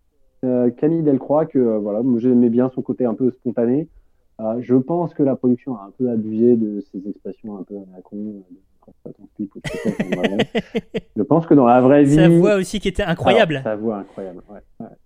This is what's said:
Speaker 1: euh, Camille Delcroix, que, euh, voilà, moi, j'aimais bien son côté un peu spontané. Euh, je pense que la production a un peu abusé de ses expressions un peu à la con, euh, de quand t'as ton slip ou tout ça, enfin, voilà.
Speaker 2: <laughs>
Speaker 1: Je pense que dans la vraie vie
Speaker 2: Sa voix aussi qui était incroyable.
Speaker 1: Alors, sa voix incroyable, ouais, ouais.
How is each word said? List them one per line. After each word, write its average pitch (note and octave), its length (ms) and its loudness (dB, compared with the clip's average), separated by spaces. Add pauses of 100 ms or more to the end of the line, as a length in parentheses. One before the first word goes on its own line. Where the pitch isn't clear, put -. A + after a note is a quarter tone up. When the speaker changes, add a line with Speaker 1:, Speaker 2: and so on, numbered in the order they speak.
(460)
Speaker 1:
euh, B2 260 0
Camille D#3+ 320 -2
Delcroix, C#3+ 420 0
que, D#3 140 -2
euh, A2+ 180 0
voilà, G#2 260 -4
moi, B2 160 0
j'aimais B2 300 2
bien B2 200 2
son - 120 -8
côté B2+ 240 -4
un A2+ 100 -2
peu B2+ 160 -2
spontané. B2 560 -4 (540)
Euh, A2 180 -6
je A#2+ 160 0
pense E3 380 -2
que D3+ 100 -2
la C3+ 140 0
production B2 400 -2
a G2 100 -16
un G2+ 100 -20
peu B2 120 -4
abusé A2 480 2
de G#2 240 -4 (100)
ses G2 180 -12
expressions G2+ 480 -14
un F2+ 60 -14
peu G2+ 120 -14
à F#2+ 200 -18
la F2+ 60 -20
con, - 160 -18
euh, G#2 140 -10 (200)
de F2 60 -20 (240)
quand - 100 -20 (140)
t'as - 80 -16
ton - 100 -20 (140)
slip D#4 180 -10
ou A#3+ 60 -18
tout - 80 -16 (120)
ça, - 80 -4
enfin, G#3+ 140 -6 (100)
voilà. G3 300 -2 (320)
Speaker 2:
<laughs> - 400 -10
Speaker 1:
Je G#2+ 80 -2
pense E3 240 0
que - 60 4
dans C#3+ 120 8
la B2 140 6
vraie C#3 240 6
vie C#3 120 4
Speaker 2:
Sa D#3+ 120 6
voix F3 280 6
aussi F#3+ 260 -4
qui G3 80 -4
était F#3 120 -4
incroyable. F3+ 540 2
Speaker 1:
Alors, C3+ 80 -6
sa A2 140 -4
voix A2 220 -4
incroyable, F#2+ 500 -14
ouais, G2+ 100 -20 (220)
ouais. A2+ 60 -14 (180)